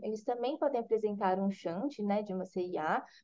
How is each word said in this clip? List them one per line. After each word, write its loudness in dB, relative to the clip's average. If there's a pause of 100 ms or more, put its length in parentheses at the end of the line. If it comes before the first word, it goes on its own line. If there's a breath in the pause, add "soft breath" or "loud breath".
eles -4
também -2
podem 2
apresentar 2
um 2
shunt, -4
né, 2
de -6
uma -4
C -4
I -2
A, 0 (200 loud breath)